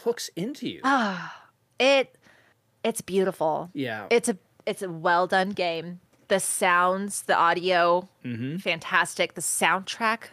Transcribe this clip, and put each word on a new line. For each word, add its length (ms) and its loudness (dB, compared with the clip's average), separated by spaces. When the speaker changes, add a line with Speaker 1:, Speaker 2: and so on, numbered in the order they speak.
Speaker 1:
hooks 340 -4
into 320 -6
you? 160 -10
Speaker 2:
Ah, 580 -2
it, 340 4
it's 160 -2
beautiful. 760 0
Speaker 1:
Yeah. 360 -6
Speaker 2:
It's 180 2
a, 100 -2
it's 160 -4
a 80 -8
well 380 2
done 240 2
game. 480 -4
The 100 2
sounds, 840 2
the 140 0
audio, 720 2
Speaker 1:
Mm-hmm. 340 -6
Speaker 2:
fantastic. 760 0
The 60 -8
soundtrack, 920 -2